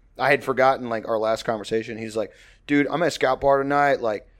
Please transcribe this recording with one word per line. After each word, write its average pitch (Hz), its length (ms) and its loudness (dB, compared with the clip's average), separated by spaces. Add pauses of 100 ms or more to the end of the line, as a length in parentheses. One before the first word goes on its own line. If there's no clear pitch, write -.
(180)
I 131 140 0
had 139 120 2
forgotten, 127 460 2
like, 110 180 -6
our 113 100 0
last 110 260 0
conversation. 110 540 -4
He's 110 200 -10
like, 104 140 -4 (360)
"Dude, 143 200 2
I'm 147 160 -2
at 147 100 0
Scout 131 280 0
Bar 139 220 4
tonight, 143 380 2
like, 107 260 -4 (120)